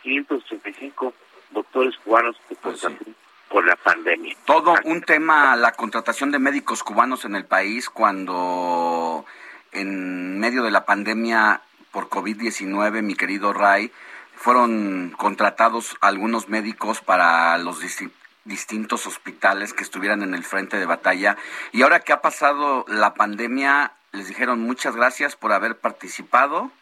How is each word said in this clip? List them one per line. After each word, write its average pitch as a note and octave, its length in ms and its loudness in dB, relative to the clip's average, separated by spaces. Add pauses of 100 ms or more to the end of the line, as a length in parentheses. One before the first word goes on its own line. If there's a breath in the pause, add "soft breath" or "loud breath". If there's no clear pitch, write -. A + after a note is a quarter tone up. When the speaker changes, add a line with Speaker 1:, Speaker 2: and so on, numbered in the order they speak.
Speaker 1:
quinientos - 420 -4
ochenta - 240 -12
y - 60 -12
cinco C4+ 400 -8 (360)
doctores B2+ 480 -2
cubanos A2+ 380 2 (120)
que - 80 -12
Speaker 2:
Pues - 240 -8
sí. F2+ 60 -6
Speaker 1:
contrataron - 300 -10 (320)
por - 160 2
la F2 120 4
pandemia. E2+ 680 0
Speaker 2:
Todo D#3+ 380 6
un E3 200 -4
tema, D3+ 520 4
la A#2 180 4
contratación A#2+ 600 -4
de C#3+ 80 0
médicos C3+ 420 -2
cubanos A#2+ 420 0
en G#2 120 -6
el F#2+ 80 -6
país, G2+ 440 -2
cuando F2 1400 -2 (460 loud breath)
en F#2 720 -6
medio A#2+ 240 0
de A2 80 0
la G2 120 4
pandemia A2 760 2 (320)
por - 160 -8
covid G#2 280 -6
diecinueve, G#2+ 680 -2
mi G2+ 120 -4
querido G2 380 -2
Ray, G2+ 400 2 (420 loud breath)
fueron G#2+ 840 2
contratados A2 840 0
algunos G2+ 480 0
médicos G#2+ 500 -4
para E2+ 560 4
los F2 240 -6
disti-, F#2 300 -10 (340)
distintos G#2+ 600 -6
hospitales G2 680 -4
que - 120 -8
estuvieran G2+ 380 -4
en F#2 120 -4
el E2+ 100 -8
frente G2 320 -4
de F#2+ 80 -2
batalla. F#2 540 0 (340 loud breath)
Y A#2 100 4
ahora E3 180 6
que - 120 0
ha D3 80 2
pasado C#3+ 680 0
la G#2 260 2
pandemia, B2+ 760 0 (200)
les G3 160 -12
dijeron: B2 320 -2
"Muchas B2 340 -4
gracias C3 420 0
por A2 160 0
haber G#2 260 0
participado. D3 920 0 (120)